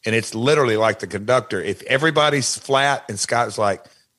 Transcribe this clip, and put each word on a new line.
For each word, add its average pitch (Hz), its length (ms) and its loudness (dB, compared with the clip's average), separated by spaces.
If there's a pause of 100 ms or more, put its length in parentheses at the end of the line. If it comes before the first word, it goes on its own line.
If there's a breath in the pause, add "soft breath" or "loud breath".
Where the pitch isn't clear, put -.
and 110 100 0
it's 110 200 -2
literally 127 400 2
like 110 240 2
the 101 80 -10
conductor. 104 540 -2
If 92 220 -4
everybody's 147 720 0
flat 139 500 0
and 104 100 -8
Scott's 117 400 -2
like, 101 280 -2 (340 soft breath)